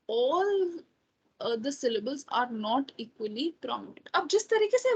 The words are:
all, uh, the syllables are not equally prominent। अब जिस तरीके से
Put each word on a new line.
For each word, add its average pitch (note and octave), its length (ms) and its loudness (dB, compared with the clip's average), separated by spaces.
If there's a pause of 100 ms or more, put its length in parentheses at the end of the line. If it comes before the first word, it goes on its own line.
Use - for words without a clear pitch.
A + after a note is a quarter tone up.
all, C#4 420 2 (880)
uh, A#3 160 -2
the A#3 160 -2
syllables A#3+ 520 -2 (140)
are B3 100 2 (140)
not B3 280 0 (140)
equally A3 420 -6 (200)
prominent। - 480 -10
अब F4 140 2
जिस G#4 200 2
तरीके A4 300 4
से B4+ 180 2